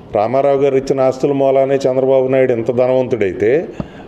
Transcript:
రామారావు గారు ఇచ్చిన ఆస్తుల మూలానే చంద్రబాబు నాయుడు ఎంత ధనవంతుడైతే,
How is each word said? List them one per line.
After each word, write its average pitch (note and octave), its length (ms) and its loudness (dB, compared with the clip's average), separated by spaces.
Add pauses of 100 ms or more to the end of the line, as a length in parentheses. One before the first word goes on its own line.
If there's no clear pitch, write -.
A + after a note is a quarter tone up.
(160)
రామారావు C3+ 420 0
గారు C#3 180 0
ఇచ్చిన C3+ 260 -2
ఆస్తుల C3 300 0
మూలానే C3+ 440 2
చంద్రబాబు C3 520 2
నాయుడు C3 240 2
ఎంత A2+ 200 -2
ధనవంతుడైతే, B2 960 0 (400)